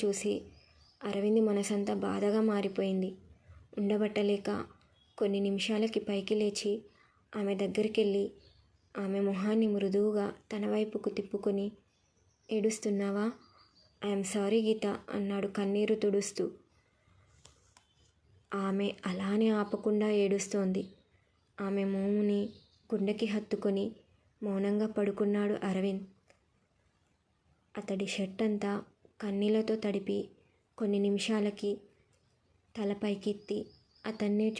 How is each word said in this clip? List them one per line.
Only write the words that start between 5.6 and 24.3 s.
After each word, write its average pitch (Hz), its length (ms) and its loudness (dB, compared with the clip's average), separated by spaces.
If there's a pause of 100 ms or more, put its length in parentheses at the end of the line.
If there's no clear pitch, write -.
పైకి 202 360 -2
లేచి 208 500 0 (500)
ఆమె 202 200 0
దగ్గరికెళ్ళి 202 760 0 (680)
ఆమె 196 220 -2
మొహాన్ని 202 480 2
మృదువుగా 202 680 0 (220)
తన 208 120 -4
వైపుకు 214 420 -2
తిప్పుకొని, 202 640 -2 (800)
"ఏడుస్తున్నావా?" 208 800 0 (720)
"ఐఎమ్ 196 180 0
సారీ 208 380 2
గీత," 220 240 2 (240)
అన్నాడు 202 380 -2
కన్నీరు 208 480 2
తుడుస్తూ. 202 560 0 (2000)
ఆమె 196 380 0 (140)
అలానే 196 440 2
ఆపకుండా 208 600 2
ఏడుస్తోంది. 196 800 2 (720)
ఆమె 196 220 0
మోముని 202 640 2 (460)
గుండెకి 208 300 0
హత్తుకొని 208 680 -2 (480)